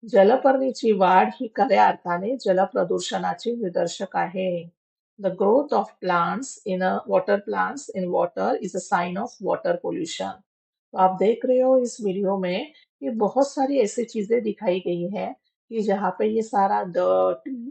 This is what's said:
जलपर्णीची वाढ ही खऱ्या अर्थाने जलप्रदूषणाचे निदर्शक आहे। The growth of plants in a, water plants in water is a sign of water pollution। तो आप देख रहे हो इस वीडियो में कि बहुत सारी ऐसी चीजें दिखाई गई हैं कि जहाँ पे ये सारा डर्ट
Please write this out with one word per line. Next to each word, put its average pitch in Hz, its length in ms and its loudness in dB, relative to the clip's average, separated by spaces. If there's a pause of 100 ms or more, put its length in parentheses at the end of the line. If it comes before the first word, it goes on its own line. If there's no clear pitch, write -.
जलपर्णीची 254 800 4
वाढ 190 420 6
ही 254 220 -8
खऱ्या 196 320 4
अर्थाने 185 500 -2
जलप्रदूषणाचे 185 1120 -2
निदर्शक 190 680 -4
आहे। 180 520 -4 (540)
The 185 100 0
growth 214 380 2
of 214 120 0 (200)
plants 180 640 -2
in 185 140 -2
a, 190 160 0 (100)
water 196 280 2
plants 202 680 -4
in 180 80 -4
water 180 420 -2
is 202 280 -4
a 180 180 -2
sign 180 180 -2
of 214 320 -8
water 175 240 -2
pollution। - 600 -4 (600)
तो - 60 -10
आप 190 220 4
देख 220 240 2
रहे 254 180 2
हो 262 160 6
इस 247 280 0
वीडियो 196 320 -2
में 185 280 -4 (340)
कि 269 100 -6
बहुत 226 360 0
सारी 277 340 -2
ऐसी 220 240 0
चीजें 220 400 -2
दिखाई 190 360 -2
गई 175 380 -4
हैं 190 160 -6 (360)
कि 226 120 -4
जहाँ 196 300 0
पे 214 160 -2
ये 220 140 0
सारा 208 420 0
डर्ट 185 880 0